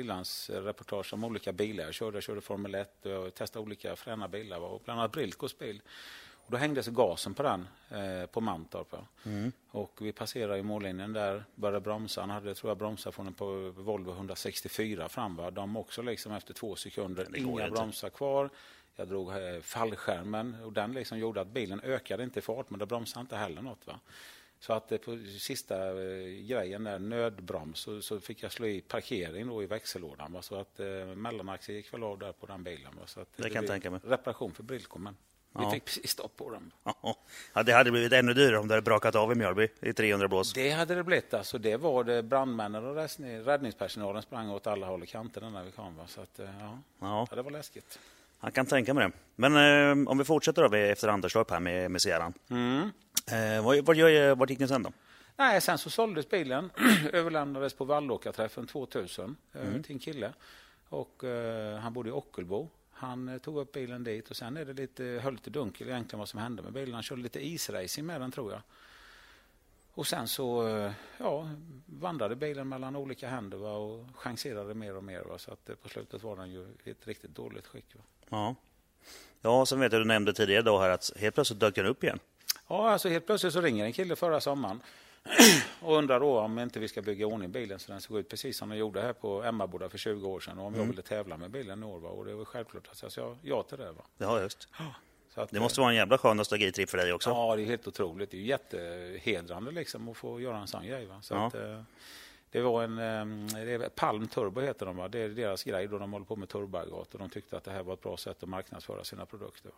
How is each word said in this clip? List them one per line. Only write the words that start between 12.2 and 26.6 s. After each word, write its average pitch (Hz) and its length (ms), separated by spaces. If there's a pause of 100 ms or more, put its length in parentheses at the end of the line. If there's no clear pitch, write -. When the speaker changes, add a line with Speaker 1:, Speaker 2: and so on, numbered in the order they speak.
Speaker 1:
Han 98 100
hade, 101 240
tror 110 160
jag, 104 80
bromsar 104 320
från 98 160
en 92 80
på 95 360
Volvo 95 420
hundrasextiofyra 95 960
fram, 104 280
va? 85 140
De 101 260
också 113 260
liksom 113 300
efter 104 220
två 101 220
sekunder. 92 540
Speaker 2:
Det - 100
går 127 100
Speaker 1:
Inga 113 100
Speaker 2:
ju 107 80
inte. 110 120
Speaker 1:
bromsar 107 300
kvar. 139 400 (460)
Jag 95 120
drog, 95 240
eh, 90 280
fallskärmen 107 1040
och 113 80
den 107 200
liksom 120 260
gjorde 110 220
att 95 80
bilen 104 360
ökade 120 380
inte 127 160
i - 40
fart, 123 280
men 101 80
det 104 80
bromsade 117 340
inte 123 160
heller 95 260
något, 127 240
va? - 140 (600)
Så - 120
att, 110 200
eh, 110 60
på 117 200 (220)
sista, 95 480
eh, 95 400 (180)
grejen 107 380